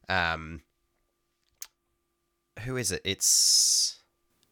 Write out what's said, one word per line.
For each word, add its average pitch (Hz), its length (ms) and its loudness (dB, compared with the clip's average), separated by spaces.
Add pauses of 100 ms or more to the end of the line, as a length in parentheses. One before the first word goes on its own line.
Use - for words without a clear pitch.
um, 82 540 -2 (2000)
who 127 120 -6
is 120 160 -2
it? 90 140 -4
It's, - 960 2 (500)